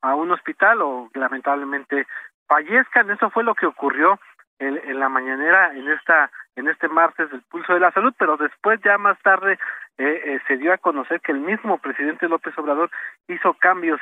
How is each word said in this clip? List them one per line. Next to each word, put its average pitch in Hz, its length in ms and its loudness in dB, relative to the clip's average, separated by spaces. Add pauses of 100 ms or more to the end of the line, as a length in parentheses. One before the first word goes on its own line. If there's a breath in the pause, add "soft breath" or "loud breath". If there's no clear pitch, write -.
a 135 120 0
un 160 160 -2
hospital 196 500 2
o 127 320 -6
lamentablemente 139 920 -4 (400 loud breath)
fallezcan. 196 640 2
Eso 208 180 -2
fue 226 140 -2
lo 226 100 0
que - 140 0
ocurrió 147 520 0 (380 soft breath)
en, 139 200 -4
en 135 220 -8
la 135 100 0
mañanera, 143 680 2
en 135 140 -8
esta, 151 420 2 (240 loud breath)
en 127 120 -6
este 160 200 -2
martes 160 420 0
del 131 140 -12
Pulso 170 300 -4
de 175 60 2
la 151 120 4
Salud, 233 260 2
pero 156 200 0
después, 202 460 0
ya 202 140 4
más 202 220 0
tarde, 190 400 2 (380 loud breath)
eh, 147 280 -2
eh, 143 220 -4
se 135 100 0
dio 151 160 2
a - 60 0
conocer 160 420 -2
que - 100 -4
el 139 80 0
mismo 190 380 -2
presidente 151 500 -4
López 165 300 -4
Obrador 151 320 -2 (380 loud breath)
hizo 175 260 -2
cambios 175 480 0